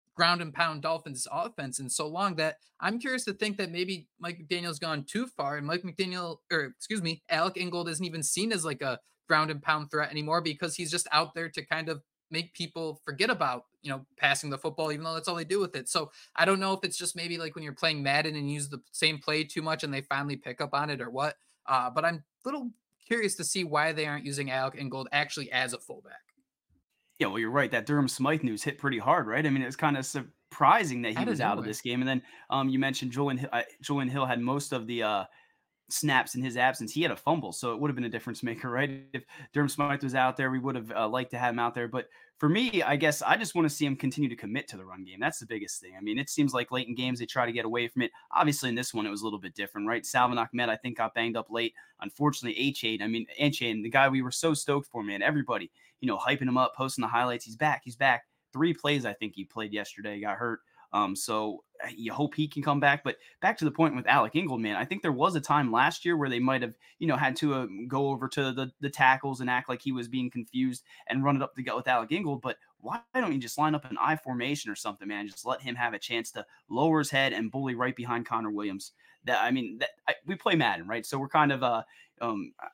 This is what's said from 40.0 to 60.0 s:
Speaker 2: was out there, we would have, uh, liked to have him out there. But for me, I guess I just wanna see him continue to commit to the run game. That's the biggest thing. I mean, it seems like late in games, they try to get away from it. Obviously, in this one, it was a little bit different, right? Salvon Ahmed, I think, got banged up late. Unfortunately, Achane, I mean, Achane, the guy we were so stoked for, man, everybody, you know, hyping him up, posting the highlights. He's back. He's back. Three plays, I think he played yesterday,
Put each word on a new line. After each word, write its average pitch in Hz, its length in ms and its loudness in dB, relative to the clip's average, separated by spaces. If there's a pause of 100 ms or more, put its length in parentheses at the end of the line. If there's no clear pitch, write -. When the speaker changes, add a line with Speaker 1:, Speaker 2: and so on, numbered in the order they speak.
Speaker 2:
was 131 120 -2
out 127 220 4
there, 135 140 2
we 131 80 0
would 127 180 -2
have, 113 160 -8
uh, 110 160 2
liked 123 240 -2
to 120 60 -4
have 120 160 2
him 120 60 -2
out 120 140 0
there. 120 140 -2
But 123 200 -4 (300)
for 151 100 4
me, 208 340 4
I 139 140 4
guess 147 260 2
I 139 140 6
just 214 180 -4
wanna 160 160 4
see 147 160 0
him 135 100 0
continue 135 340 0
to 120 60 -6
commit 113 320 -6
to - 100 -14
the 92 80 -14
run 92 180 -14
game. 95 160 -12
That's 151 200 0
the 117 60 -14
biggest 104 340 -8
thing. 92 160 -18
I 95 40 -14
mean, 107 180 -2
it 143 120 -4
seems 143 240 2
like 123 180 0
late 127 160 -2
in 123 60 -6
games, 127 260 -2
they 113 60 -4
try 123 200 0
to 117 60 -2
get 117 120 -2
away 117 240 -2
from 123 140 -2
it. 113 100 -2 (200)
Obviously, 143 380 2
in 117 60 0
this 127 180 -4
one, 107 120 0
it 101 40 -2
was 104 120 -6
a - 20 -8
little 104 160 -4
bit 92 140 -12
different, 101 340 -6
right? 117 180 -2
Salvon 123 320 4
Ahmed, 117 320 0
I 110 60 0
think, 120 220 -8
got 113 160 -2
banged 117 220 0
up 113 140 -6
late. 113 240 -2 (260)
Unfortunately, 135 720 0
Achane, 110 300 -2
I 110 60 -2
mean, 113 180 -2 (140)
Achane, 123 420 0
the 113 80 -4
guy 135 180 6
we 131 140 2
were 127 80 -2
so 160 240 0
stoked 143 340 -2
for, 113 140 -8
man, 101 200 -4
everybody, 123 480 0 (300)
you 131 60 -4
know, 101 120 0
hyping 135 300 0
him 123 100 2
up, 127 180 2
posting 131 260 -2
the 110 60 0
highlights. 120 360 0
He's 110 120 -16
back. 147 280 2
He's 117 120 -12
back. 127 300 4 (260)
Three 160 220 2
plays, 143 300 0
I 104 100 -2
think 104 200 -6
he 98 100 -10
played 107 280 -8
yesterday, 104 480 -6